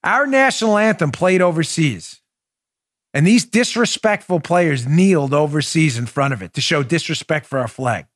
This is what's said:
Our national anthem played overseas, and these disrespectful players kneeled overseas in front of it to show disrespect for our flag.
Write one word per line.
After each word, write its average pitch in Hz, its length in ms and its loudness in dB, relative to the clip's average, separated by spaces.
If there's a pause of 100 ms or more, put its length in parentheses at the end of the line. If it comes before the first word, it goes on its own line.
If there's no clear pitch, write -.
Our 247 240 0
national 262 500 0
anthem 208 340 0
played 185 300 0
overseas, 156 800 -2 (920)
and 143 120 2
these 220 200 4
disrespectful 214 960 -2
players 160 440 0
kneeled 156 480 2
overseas 147 640 0
in 117 100 -6
front 139 260 -2
of 101 80 -8
it 90 140 -14
to 143 60 -4
show 147 220 0
disrespect 139 600 -4
for 139 140 -6
our 120 80 -2
flag. 113 480 -6